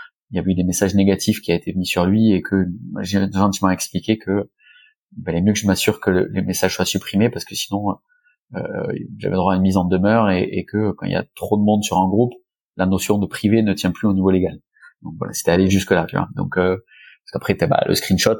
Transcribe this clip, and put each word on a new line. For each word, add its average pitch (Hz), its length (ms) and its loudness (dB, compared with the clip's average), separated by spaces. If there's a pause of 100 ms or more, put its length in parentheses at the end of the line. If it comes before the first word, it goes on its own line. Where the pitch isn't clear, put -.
(320)
il 92 60 -4
y - 20 -2
avait 90 140 0
eu - 20 -4
des 90 80 0
messages 92 320 0
négatifs 98 460 2
qui - 100 -2
a 85 40 2
été 87 180 -4
mis 90 120 -4
sur 87 200 0
lui 107 260 4
et 92 100 2
que 95 240 0 (360)
j'ai 95 180 0 (140)
gentiment 98 360 2
expliqué - 480 -2
que 101 320 -4 (680)
il 78 80 -12
valait 85 160 -2
mieux 104 100 4
que 101 80 0
je 104 80 -2
m'assure 98 320 0
que - 100 -4
le, 90 220 2
les 95 100 -4
messages 95 340 -2
soient 92 100 -2
supprimés 98 440 0
parce - 140 -8
que - 100 -20
sinon, 101 440 -4 (580)
euh, - 60 -6 (560)
j'avais 98 180 -2
droit 92 180 2
à 92 40 2
une 92 40 2
mise 95 140 4
en 92 80 2
demeure 101 460 2
et, 92 140 2
et 95 200 -4
que 104 300 -2
quand - 120 -12
il 95 60 -4
y 90 40 -2
a 90 100 -2 (100)
trop 104 220 -2
de 104 60 2
monde 104 200 2
sur 90 140 -2
un 95 100 2
groupe, 113 240 2 (460)
la 90 80 0
notion 95 320 0
de 98 80 0
privé 107 360 2
ne 104 120 2
tient 92 180 -2
plus 110 160 -2
au 101 60 2
niveau 95 160 2
légal. 92 280 2 (440)
Donc - 160 -12
voilà, - 160 -8
c'était - 180 -2
allé 92 180 4
jusque 95 220 2
là, 85 140 2
tu - 100 -8
vois. 92 220 -2
Donc, 95 200 -4
euh, 92 200 2
parce - 560 -20
qu'après, - 240 -2
t'as, 85 100 0
bah, - 200 2
le - 60 2
screenshot, 110 460 2